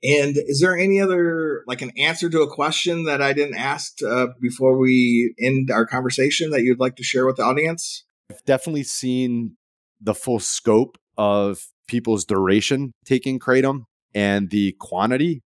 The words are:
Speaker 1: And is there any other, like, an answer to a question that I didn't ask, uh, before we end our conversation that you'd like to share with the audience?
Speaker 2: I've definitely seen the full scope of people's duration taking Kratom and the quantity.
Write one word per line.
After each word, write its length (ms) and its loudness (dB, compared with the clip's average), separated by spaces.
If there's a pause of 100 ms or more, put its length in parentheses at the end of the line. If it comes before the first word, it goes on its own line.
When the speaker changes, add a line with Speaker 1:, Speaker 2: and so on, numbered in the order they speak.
Speaker 1:
And 320 2
is 240 -2
there 180 2
any 220 2
other, 680 0
like, 140 -6
an 160 -10
answer 320 0
to 120 2
a 120 0
question 520 -2
that 160 -2
I 120 2
didn't 220 -2
ask, 480 -6
uh, 240 0 (140)
before 360 2
we 640 4
end 320 0
our 140 2
conversation 640 -2
that 140 0
you'd 160 2
like 180 0
to 60 -12
share 220 0
with 120 0
the 60 -2
audience? 600 -2 (260)
Speaker 2:
I've 140 -20
definitely 400 -2
seen 760 -4 (440)
the 120 -2
full 260 -2
scope 580 0 (200)
of 440 0 (260)
people's 380 -2
duration 680 0 (140)
taking 340 -2
Kratom 440 0 (300)
and 360 0
the 300 0
quantity. 680 -2